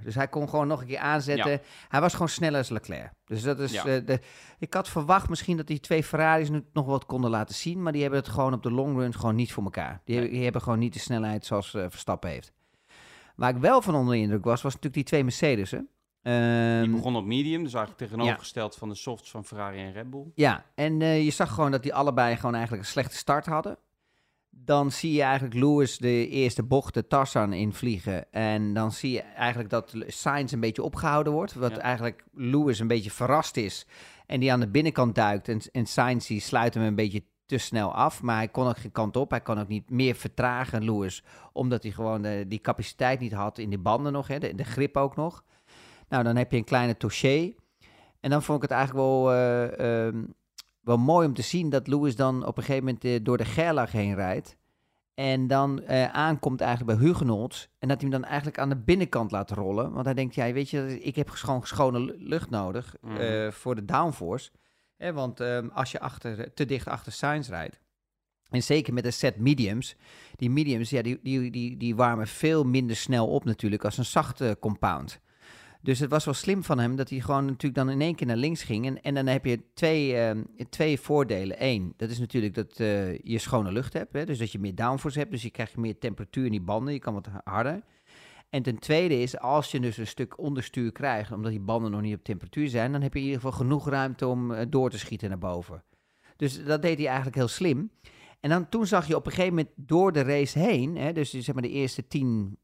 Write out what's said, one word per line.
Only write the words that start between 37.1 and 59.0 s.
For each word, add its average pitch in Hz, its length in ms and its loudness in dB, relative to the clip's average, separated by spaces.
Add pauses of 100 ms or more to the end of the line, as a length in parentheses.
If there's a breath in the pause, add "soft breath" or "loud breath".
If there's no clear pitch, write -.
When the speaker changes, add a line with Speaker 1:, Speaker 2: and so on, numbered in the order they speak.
Speaker 1:
te 131 120 0
snel 107 360 -2
af. 139 280 2
Maar 117 140 0
hij 110 120 0
kon 127 200 0
ook 117 100 -2
geen - 140 -10
kant 110 240 0
op. 135 140 0
Hij 120 100 0
kon 107 200 -2
ook 101 80 -4
niet 104 220 -4
meer 127 240 4
vertragen, 123 680 -2
Lewis. 101 380 -2 (300 loud breath)
Omdat 123 300 0
hij 107 100 -6
gewoon 110 300 -2
de, 104 260 -4
die 104 120 -6
capaciteit 127 600 -2
niet 117 120 -6
had 104 260 -4
in 107 100 -6
die 101 100 -2
banden 117 340 2
nog. 139 160 -4
Hè, 139 100 -4
de, 104 160 -4
de 98 100 -4
grip 143 320 0
ook 139 200 0
nog. 160 280 -6 (640 loud breath)
Nou, 127 160 2
dan 117 120 4
heb 120 140 2
je 131 60 2
een 113 80 2
kleine 123 320 2
touché. 139 560 2 (680 soft breath)
En 135 100 -2
dan 147 120 4
vond 147 200 0
ik 139 60 0
het 123 100 0
eigenlijk 135 280 2
wel, 131 260 6
eh, 120 720 2
ehm, 113 160 -4 (580)
wel 120 180 4
mooi 160 280 6
om 135 80 2
te 123 80 -4
zien 170 280 0
dat 135 160 2
Lewis 143 300 2
dan 131 300 2
op 123 100 -4
een 120 60 -4
gegeven 135 220 0
moment, 131 200 -2
eh, 123 180 2
door 123 140 2
de 113 80 0
Gerlach 135 480 0
heen 101 220 0
rijdt. 95 420 -4 (580)
En 131 320 0
dan, 135 360 2
eh, 131 300 2
aankomt 147 480 0
eigenlijk 120 380 2
bij 123 100 8
Hugenholtz. 127 580 0 (120)
En 131 100 -4
dat 135 120 2
hij 139 100 -2
hem 131 100 0
dan 127 80 -8
eigenlijk 143 300 -4
aan 139 100 0
de 139 80 2
binnenkant 127 540 2